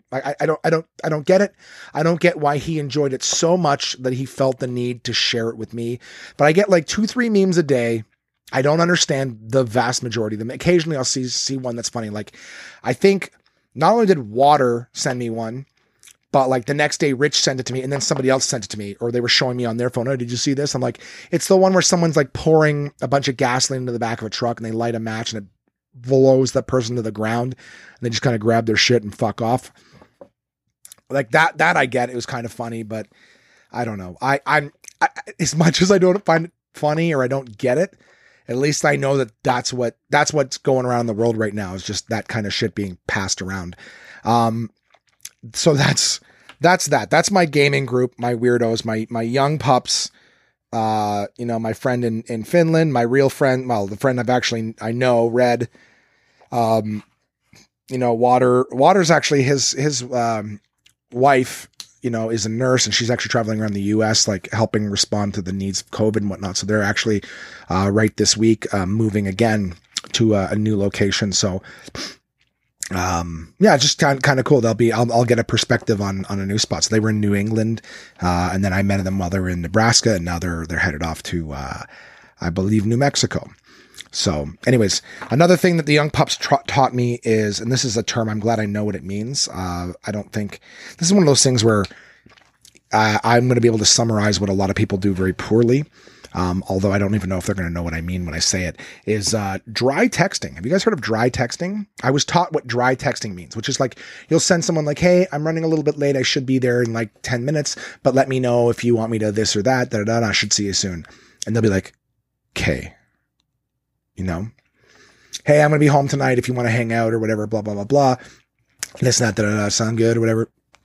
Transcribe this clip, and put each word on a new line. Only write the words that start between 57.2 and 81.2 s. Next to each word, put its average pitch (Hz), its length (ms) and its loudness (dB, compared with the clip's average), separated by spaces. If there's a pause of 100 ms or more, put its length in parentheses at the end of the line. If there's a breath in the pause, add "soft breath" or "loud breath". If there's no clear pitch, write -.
you 131 100 -6
know, 123 160 2
Water, 123 580 4
Water's 170 400 4
actually 147 320 2
his, 135 280 0
his, 135 400 -2
um, 113 480 -4 (520)
wife, 131 560 2 (340)
you 123 80 -4
know, 113 200 -2
is 110 160 -2
a 110 40 -4
nurse 127 360 2
and 107 80 -2
she's 117 160 0
actually 117 200 -2
traveling 110 320 -2
around 107 120 -2
the 101 80 -4
U 107 220 2
S, 107 240 2
like, 101 240 -4
helping 107 360 0
respond 101 460 -2
to 101 80 -6
the 92 120 -6
needs 98 280 -4
of - 100 -18
covid 107 260 0
and 104 120 -2
whatnot. 95 280 -6
So - 80 -6
they're 107 180 0
actually, 107 400 0 (460 loud breath)
uh, 95 220 2
right 107 260 2
this 101 180 2
week, 110 380 2
uh, 98 120 0
moving 104 420 0
again 98 480 0 (380)
to 110 220 4
a, 95 140 2
a 95 60 -2
new 107 220 0
location. 101 560 0
So, 92 280 -2 (1300 loud breath)
um, 85 680 -4
yeah, 175 180 6
just 135 220 -2
kind, 139 240 0
kinda 131 200 2
cool. 135 180 4
They'll 113 120 2
be, 113 180 2
I'll, 117 220 0
I'll 120 120 4
get 117 120 2
a 117 60 2
perspective - 580 0
on, 98 240 -4
on 101 140 -6
a 98 60 -4
new 98 120 -2
spot. - 280 -4
So 110 100 0
they 110 40 2
were 110 120 0
in 107 80 0
New 101 160 2
England, 110 480 -2 (380 loud breath)
uh, 90 300 0
and 98 140 0
then 95 80 0
I 95 80 0
met 98 220 0
them 95 160 -4
while 87 100 -2
they 95 100 -2
were 92 100 -2
in 87 120 -4
Nebraska, 110 540 2
and 87 100 -4
now 85 140 -4
they're, 82 260 -6
they're 82 140 -6
headed 82 240 -4
off 82 200 -6